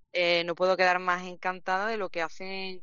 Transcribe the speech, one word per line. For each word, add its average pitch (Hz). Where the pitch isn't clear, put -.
eh, 175
no 170
puedo 185
quedar 180
más 180
encantada 185
de 226
lo 185
que 170
hacen 190